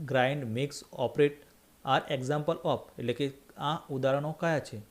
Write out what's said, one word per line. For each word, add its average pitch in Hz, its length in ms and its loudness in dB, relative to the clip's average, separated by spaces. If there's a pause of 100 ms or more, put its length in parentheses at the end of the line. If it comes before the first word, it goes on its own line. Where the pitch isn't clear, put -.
grind, 131 380 2 (120)
mix, 139 280 -4 (100)
operate 143 440 2 (480)
are 135 240 4
example 143 560 0
of 135 160 0 (180)
એટલે 120 140 0
કે 139 200 -2 (260)
આ 147 180 -2 (140)
ઉદાહરણો 139 500 0
કયા 165 180 2
છે? 113 220 -8 (100)